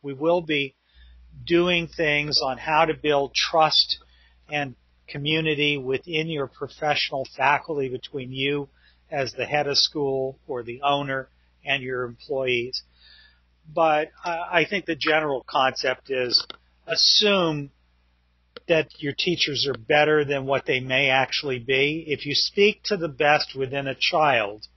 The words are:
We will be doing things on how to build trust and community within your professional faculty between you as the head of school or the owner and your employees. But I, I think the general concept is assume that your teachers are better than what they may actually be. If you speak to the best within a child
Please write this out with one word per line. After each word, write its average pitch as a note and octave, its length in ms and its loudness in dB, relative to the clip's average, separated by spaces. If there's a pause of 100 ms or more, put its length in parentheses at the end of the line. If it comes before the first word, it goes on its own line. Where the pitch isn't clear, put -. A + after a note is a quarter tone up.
We C#3+ 120 -8
will E3 280 2
be C#3+ 320 -2 (720)
doing E3+ 420 2
things D3 560 0
on C3 140 -2
how D#3 280 2
to D#3 100 -2
build C#3 400 0
trust - 640 2 (500)
and C#3+ 260 -4 (320)
community D3 720 0
within D3 500 -4
your C#3+ 200 -4
professional C#3+ 800 -4 (100)
faculty C#3+ 520 0
between B2+ 420 -10
you C#3 360 -2 (440)
as C3+ 220 -4
the B2 120 -4
head D3 220 0
of C#3 100 0
school C3+ 680 -2
or B2 160 -6
the A#2 180 -10
owner C#3 480 0 (340)
and C#3 200 -2
your B2+ 200 -4
employees. B2 760 -4 (920)
But D#3 380 2 (160)
I, F3 360 0
I D3 60 2
think G3 180 -6
the E3 100 -4
general D3+ 520 0
concept C3 640 0
is B2 380 -2 (400)
assume E3 840 2 (1000)
that D#3+ 200 2 (100)
your C#3+ 160 -6
teachers D3+ 540 -2
are B2 100 -4
better D3+ 480 4
than C3+ 200 -4
what C3+ 200 0
they C3 140 0
may C3 300 2
actually C3 500 0
be. C#3 480 0
If C#3 180 -4
you C#3+ 80 -4
speak - 520 2
to G#3 120 -2
the E3 100 -4
best D3 480 2
within C3+ 320 -4
a C3 80 -6
child A#2 800 2